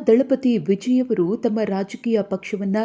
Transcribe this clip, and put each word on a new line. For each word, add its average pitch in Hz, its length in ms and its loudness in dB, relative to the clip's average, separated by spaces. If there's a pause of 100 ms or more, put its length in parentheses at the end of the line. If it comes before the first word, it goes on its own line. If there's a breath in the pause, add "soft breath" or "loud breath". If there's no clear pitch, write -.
ದಳಪತಿ 247 520 4
ವಿಜಯ್ 202 440 0
ಅವರು 208 340 0
ತಮ್ಮ 226 280 -2
ರಾಜಕೀಯ 196 580 -2
ಪಕ್ಷವನ್ನ 196 640 -4